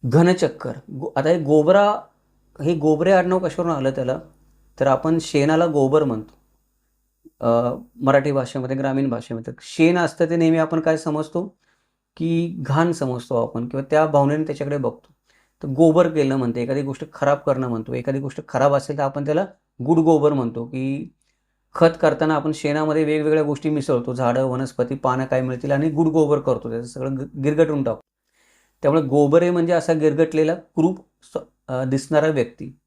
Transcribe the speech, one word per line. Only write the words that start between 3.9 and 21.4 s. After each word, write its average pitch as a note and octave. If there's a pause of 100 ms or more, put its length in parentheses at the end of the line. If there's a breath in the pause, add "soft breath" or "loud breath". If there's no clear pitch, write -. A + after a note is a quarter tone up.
त्याला, C3 (600)
तर C#3
आपण D#3+
शेणाला D#3
गोबर D3
म्हणतो, A2 (1040)
अ, A#2+ (260)
मराठी C#3
भाषेमध्ये, C3
ग्रामीण C3+
भाषेमध्ये. A#2
शेण E3+
असतं E3+
ते E3
नेहमी E3
आपण D#3+
काय D#3+
समजतो D#3 (600)
की E3+
घाण D#3
समजतो B2+
आपण A#2
किंवा C3+
त्या D#3
भावनेने D3
त्याच्याकडे C#3+
बघतो. - (500)
तर D3+
गोबर D#3+
केलं C#3
म्हणते, A#2+
एखादी C3+
गोष्ट C#3
खराब C#3
करणं C3
म्हणतो. A#2
एखादी C3+
गोष्ट C#3
खराब C#3
असेल C#3+
तर D3
आपण C#3
त्याला D#3 (400)
गुड D#3+
गोबर D#3
म्हणतो A#2
की C3+ (600)